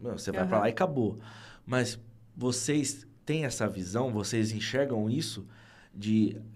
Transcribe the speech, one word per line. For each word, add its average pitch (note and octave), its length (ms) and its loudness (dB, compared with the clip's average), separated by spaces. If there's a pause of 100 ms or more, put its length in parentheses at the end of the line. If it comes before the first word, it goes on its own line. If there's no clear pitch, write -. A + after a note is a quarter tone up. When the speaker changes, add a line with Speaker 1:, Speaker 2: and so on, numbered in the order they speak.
Speaker 1:
Meu, G2+ 160 -6
você - 140 -4
vai F#2 140 0
pra F#2 100 2
Speaker 2:
Aham. G#2 80 4
Speaker 1:
lá A2+ 40 4
e A#2 40 2
acabou. A#2+ 460 2 (460)
Mas A#2+ 320 0 (400)
vocês C3+ 720 0 (180)
têm D#3 200 0
essa A#2 240 0
visão, F#2+ 440 -2
vocês G#2+ 400 0
enxergam A2+ 560 0
isso, B2 380 -2 (500)
de G#2+ 400 4 (200)